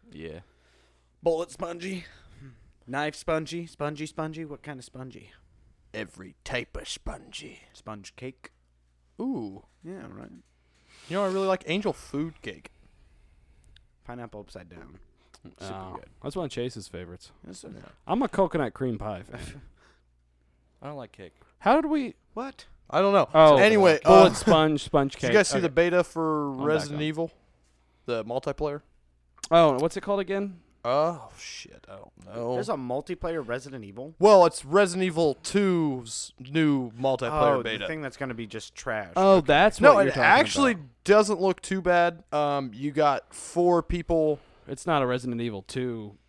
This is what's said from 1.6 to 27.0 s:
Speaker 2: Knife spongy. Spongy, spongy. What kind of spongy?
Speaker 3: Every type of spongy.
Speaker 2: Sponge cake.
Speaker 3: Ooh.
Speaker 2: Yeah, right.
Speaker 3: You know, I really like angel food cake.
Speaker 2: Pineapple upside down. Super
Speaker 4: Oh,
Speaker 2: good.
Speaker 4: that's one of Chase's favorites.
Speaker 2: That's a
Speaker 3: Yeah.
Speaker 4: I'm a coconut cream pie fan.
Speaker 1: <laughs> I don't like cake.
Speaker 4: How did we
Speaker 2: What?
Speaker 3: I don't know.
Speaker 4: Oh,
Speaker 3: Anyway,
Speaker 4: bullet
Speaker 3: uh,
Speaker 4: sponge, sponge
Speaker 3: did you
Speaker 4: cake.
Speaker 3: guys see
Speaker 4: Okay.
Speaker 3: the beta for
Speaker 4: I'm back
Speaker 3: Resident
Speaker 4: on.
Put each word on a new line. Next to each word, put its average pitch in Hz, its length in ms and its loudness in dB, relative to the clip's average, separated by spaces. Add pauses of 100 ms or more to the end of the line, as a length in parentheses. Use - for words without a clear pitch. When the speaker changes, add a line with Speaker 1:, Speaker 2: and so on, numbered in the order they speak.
Speaker 2:
Knife 143 280 -8
spongy. 165 500 -6
Spongy, 151 400 -10
spongy. 160 400 -10
What 143 180 -16
kind 147 160 -14
of 120 60 -20
spongy? - 460 -18 (640)
Speaker 3:
Every 95 500 -14
type - 320 -10
of - 120 -14
spongy. - 760 -16 (120)
Speaker 2:
Sponge 104 420 -18
cake. - 360 -18 (680)
Speaker 3:
Ooh. 120 420 -8 (200)
Speaker 2:
Yeah, 180 260 -18
right. - 220 -20 (800)
Speaker 3:
You 165 80 -8
know, 202 80 -2
I - 60 -2
really 190 160 -2
like 185 200 -2
angel 202 260 -4
food 156 480 -10
cake. 92 300 -16 (1300)
Speaker 2:
Pineapple 117 380 -16
upside 90 280 -20
down. 85 300 -20 (600)
Super 95 140 -14
Speaker 4:
Oh, 95 220 -14
Speaker 2:
good. - 100 -18 (160)
Speaker 4:
that's 151 140 -12
one 180 100 -6
of 131 60 -10
Chase's 120 360 -10
favorites. 90 440 -18 (120)
Speaker 2:
That's - 200 -20
a - 60 -20
Speaker 3:
Yeah. 190 100 -20 (280)
Speaker 4:
I'm 220 140 -2
a 254 80 -2
coconut 156 440 -2
cream 123 240 -6
pie 101 260 -10
fan. - 380 -18 (580)
Speaker 1:
<laughs> - 640 -20
I 131 60 -16
don't 147 100 -14
like 120 140 -16
cake. 90 220 -20 (260)
Speaker 4:
How 254 200 4
did 302 100 -2
we 285 260 -4 (180)
Speaker 2:
What? 262 320 -12 (240)
Speaker 3:
I 160 120 0
don't 196 120 4
know. 175 200 2
Speaker 4:
Oh, 156 240 10
Speaker 3:
Anyway, 190 460 6
Speaker 4:
bullet 170 280 10
Speaker 3:
uh, - 20 -8
Speaker 4:
sponge, 156 500 2
sponge 139 300 0
Speaker 3:
did - 100 -10
you 131 60 -2
Speaker 4:
cake. - 60 2
Speaker 3:
guys 202 120 6
see 143 100 -4
Speaker 4:
Okay. 131 40 0
Speaker 3:
the 165 80 0
beta 175 340 2
for 156 480 -4
Speaker 4:
I'm 131 80 -10
back 143 80 -4
Speaker 3:
Resident 147 300 -2
Speaker 4:
on. 151 60 -6